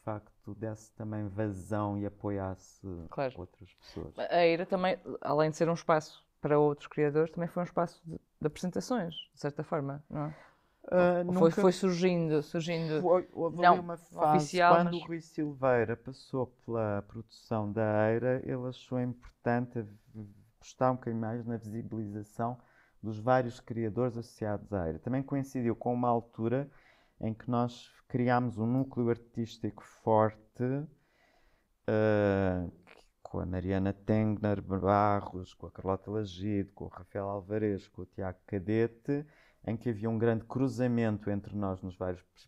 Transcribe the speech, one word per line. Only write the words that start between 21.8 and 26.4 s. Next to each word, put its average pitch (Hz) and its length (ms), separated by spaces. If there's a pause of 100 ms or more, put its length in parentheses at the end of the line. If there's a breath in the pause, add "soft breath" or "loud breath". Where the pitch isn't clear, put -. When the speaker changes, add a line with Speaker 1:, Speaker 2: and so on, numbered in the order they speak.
Speaker 1:
dos 107 160
vários 120 420
criadores 113 560
associados 107 560
à 92 140
Eira. 80 140
Também 135 220
coincidiu 135 540
com 123 160
uma 123 160
altura 120 640 (500 soft breath)